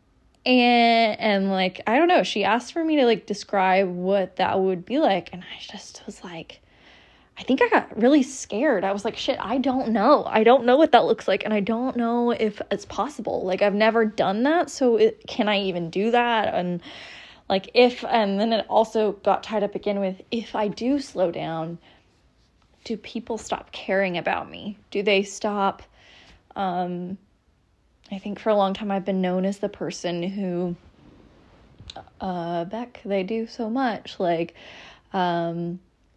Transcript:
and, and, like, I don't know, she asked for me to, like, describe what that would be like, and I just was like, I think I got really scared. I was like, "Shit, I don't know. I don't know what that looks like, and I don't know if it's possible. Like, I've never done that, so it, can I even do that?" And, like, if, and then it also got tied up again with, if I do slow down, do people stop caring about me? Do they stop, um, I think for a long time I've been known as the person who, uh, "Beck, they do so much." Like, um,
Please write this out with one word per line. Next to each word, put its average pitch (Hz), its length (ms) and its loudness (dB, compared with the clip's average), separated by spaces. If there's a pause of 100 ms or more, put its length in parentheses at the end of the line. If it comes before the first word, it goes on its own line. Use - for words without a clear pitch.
(460)
and, 233 760 4
and, 196 300 2
like, 185 360 -2
I 226 120 4
don't 339 100 4
know, 330 140 4
she 196 220 -2
asked 226 280 0
for 339 100 -4
me 320 140 0
to, 269 80 4
like, 233 220 2
describe 190 600 0
what 185 480 -2
that 185 220 0
would 185 260 0
be 254 140 -2
like, 196 340 2
and 180 100 -14
I - 180 -18
just - 460 -18
was - 180 -16
like, 170 380 -16 (760)
I - 60 -16
think 269 180 2
I 466 60 6
got - 280 0
really 262 280 6
scared. 214 600 -2
I 196 80 0
was 202 120 -4
like, 220 120 -4
"Shit, - 240 -2
I 247 180 -2
don't 254 320 0
know. 226 360 4
I 220 160 2
don't 233 220 6
know 247 120 6
what 311 160 6
that 202 120 8
looks - 240 0
like, 196 160 0
and 214 100 -2
I 208 60 2
don't 233 360 -2
know 240 360 0
if 214 280 -2 (100)
it's 202 140 -4
possible. 202 600 -4
Like, 190 180 -2
I've 202 120 4
never 220 300 2
done 208 380 0
that, 330 280 2
so 240 260 2
it, 214 320 2
can 208 200 -2
I 202 120 2
even 175 280 -2
do 202 220 -2
that?" 233 420 2
And, 180 300 -2 (640)
like, 190 260 -2
if, 247 300 4
and 202 360 0
then 226 120 0
it 214 160 0
also 214 440 2
got - 320 0
tied 214 180 -4
up 202 140 -2
again 202 240 -4
with, 190 200 -4 (120)
if 226 240 -6
I 214 100 0
do 240 320 -2
slow 185 320 -2
down, 165 480 -6 (1080)
do 220 120 -6
people 220 420 -10
stop - 320 -10
caring 190 480 -2
about - 320 -4
me? 196 260 -12 (140)
Do 202 140 -4
they 202 180 4
stop, 202 600 -2 (720)
um, 180 640 -4 (920)
I 190 80 -8
think 202 220 -8
for 220 100 0
a 208 60 4
long 196 180 2
time 208 160 -6
I've 190 140 -2
been 190 160 -2
known 185 240 0
as 196 140 -4
the 202 100 -4
person 175 560 -6
who, 180 500 -4 (1500)
uh, 170 440 -4
"Beck, 226 400 -10
they 196 180 -2
do 226 240 -4
so 226 240 -8
much." 240 480 -4
Like, 170 360 0 (580)
um, 170 640 -2 (380)